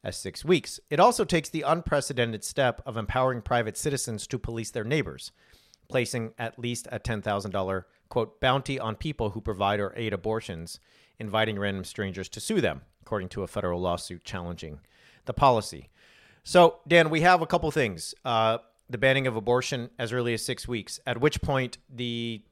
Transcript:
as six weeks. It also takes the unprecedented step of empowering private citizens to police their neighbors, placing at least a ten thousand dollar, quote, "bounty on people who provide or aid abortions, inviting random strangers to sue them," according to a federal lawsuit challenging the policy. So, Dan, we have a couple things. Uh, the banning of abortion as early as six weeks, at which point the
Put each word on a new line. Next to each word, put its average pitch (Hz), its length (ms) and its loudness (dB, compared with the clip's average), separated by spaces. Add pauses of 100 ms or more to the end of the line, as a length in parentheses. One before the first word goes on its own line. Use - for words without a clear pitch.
as 101 140 -6
six - 260 -10
weeks. 156 360 0 (100)
It 147 100 0
also 226 260 6
takes 160 240 0
the 156 120 -6
unprecedented 135 800 0
step 127 440 0
of 113 100 -6
empowering 127 460 0
private 117 340 0
citizens 127 480 -4
to 127 140 -6
police 113 320 -8
their 113 120 -6
neighbors, 107 480 -4 (580)
placing 117 500 -2
at 117 180 -6
least 120 340 -6
a 117 60 -6
ten 107 240 -4
thousand 101 300 -2
dollar, 95 340 -2 (220)
quote, - 340 -4
"bounty 135 380 0
on 110 160 -4
people 117 360 -4
who 104 100 -8
provide 101 380 0
or 98 160 -4
aid 110 160 -4
abortions, 98 680 -6 (400)
inviting 107 400 0
random 98 240 -2
strangers 95 460 -6
to - 100 -14
sue 208 200 -2
them," 82 220 0 (200)
according 95 280 -6
to 98 140 -6
a 90 40 -6
federal 90 320 -2
lawsuit 87 440 -4
challenging 87 560 -10 (460)
the 113 80 -8
policy. 110 560 2 (540)
So, 170 440 8
Dan, 160 240 8
we 160 100 2
have 175 220 8
a 156 40 -4
couple 170 220 2
things. 110 460 -2 (100)
Uh, 113 320 4 (320)
the 123 80 -8
banning 135 300 4
of 117 80 -2
abortion 123 640 0
as 117 120 -2
early 120 220 2
as 110 100 -2
six 120 240 -6
weeks, 117 380 -6
at 120 160 -2
which 151 220 2
point 131 340 -2 (160)
the 117 480 -6 (100)